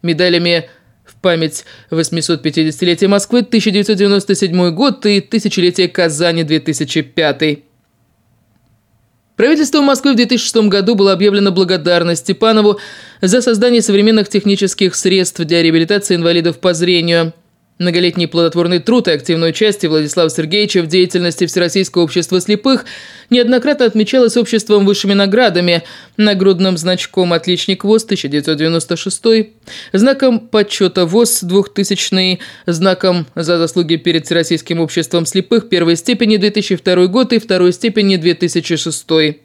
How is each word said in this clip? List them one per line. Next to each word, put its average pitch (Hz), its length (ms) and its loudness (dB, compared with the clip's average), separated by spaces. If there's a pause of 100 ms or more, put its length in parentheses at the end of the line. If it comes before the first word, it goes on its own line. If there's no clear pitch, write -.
Медалями 170 680 0 (340)
в - 180 -20
память 165 440 -2 (240)
восьмисот 165 520 -2
пятидесятилетия 165 680 0
Москвы, 202 320 2
тысяча 220 300 0
девятьсот 202 260 0
девяносто 196 360 2
седьмой 180 380 0
год, 220 340 -2
и 208 140 2
тысячелетия 190 720 0
Казани, 165 540 0
две 151 180 0
тысячи 156 400 -4
пятый. 151 640 -2 (1700)
Правительством 294 480 2
Москвы 277 280 2
в - 20 2
две 240 100 2
тысячи 240 200 -2
шестом 220 220 0
году 202 280 0
была 196 180 4
объявлена 196 380 2
благодарность 175 720 0
Степанову 208 580 2 (420)
за 202 200 2
создание 233 420 2
современных 208 460 2
технических 196 680 0
средств 185 440 -2
для 170 220 0
реабилитации 165 540 0
инвалидов 170 420 0
по 180 160 0
зрению. 170 600 0 (460)
Многолетний 175 480 0
плодотворный 170 520 0
труд 233 280 0
и 175 40 0
активное 165 380 -2
участие 202 400 -2
Владислава 156 420 0
Сергеевича 190 500 -2
в 165 60 -4
деятельности 175 580 0
Всероссийского 175 560 -2
общества 175 400 -2
слепых 214 440 0 (440)
неоднократно 247 560 2
отмечалось 226 500 2
обществом 208 480 2
высшими 196 300 0
наградами: 190 680 2 (340)
нагрудным 190 580 2
значком 180 580 -2
«Отличник 180 500 -4
вос» 220 200 2
тысяча 190 260 -4
девятьсот 147 280 -2
девяносто 160 400 -2
шестой, 220 560 0 (400)
знаком 254 460 2
почёта 208 680 -2
вос 208 380 0
двухтысячный, 185 960 -2 (260)
знаком 180 720 0
«За 165 240 0
заслуги 165 380 0
перед 160 280 -2
Всероссийским 165 540 -2
обществом 165 480 -2
слепых» 226 420 -2
первой 170 280 2
степени, 220 400 0
две 202 120 2
тысячи 202 280 -2
второй 180 300 2
год, 220 240 0
и 240 60 2
второй 180 360 0
степени, 202 420 0
две 170 180 0
тысячи 170 420 -2
шестой. 156 680 -2